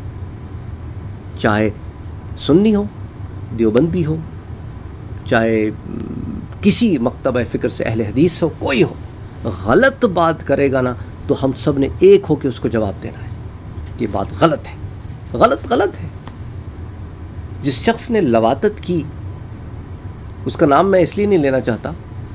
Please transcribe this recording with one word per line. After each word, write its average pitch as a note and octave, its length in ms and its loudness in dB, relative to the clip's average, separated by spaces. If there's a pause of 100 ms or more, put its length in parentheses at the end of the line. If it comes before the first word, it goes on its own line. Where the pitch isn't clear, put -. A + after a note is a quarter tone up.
(1400)
चाहे G#2+ 320 4 (680)
सुन्नी G3+ 340 6
हो, G#3 160 2 (680)
देवबंदी B2+ 480 4
हो, D#3 160 0 (1080)
चाहे, A2+ 400 0
हम्म, - 960 -10
किसी G3+ 360 4
मकतबा B2 460 0
फ़िक्र B2+ 240 -2
से - 160 -2
अहले A2+ 200 0
हदीस B2+ 380 4
हो, D#3+ 60 2
कोई - 340 2
हो, - 140 2 (680)
गलत B3 380 4
बात E3 380 2
करेगा C#3 380 2
ना B2 180 0 (300)
तो C3+ 60 4
हम C3+ 180 0
सब C#3 260 0
ने C3+ 120 2 (120)
एक G3 240 10
होके C#3+ 220 2
उसको B2 200 -2
जवाब G#2+ 340 0
देना - 160 -10
है - 120 -10 (680)
कि A#2 80 0
बात G2 340 -4
गलत D#3 260 4
है, - 120 -12 (560)
गलत, A#3 340 4
गलत D#4+ 280 2
है। - 140 -8 (1500)
जिस - 220 0
शख्स A3+ 260 2
ने A3 100 4
लवातत B2+ 600 4
की, E3 240 -2 (1400)
उसका D#3 200 0
नाम D3 200 6
मैं F#3+ 140 6
इसलिए G3+ 260 2
नहीं G3 120 4
लेना C3+ 220 2
चाहता B2 340 -2 (400)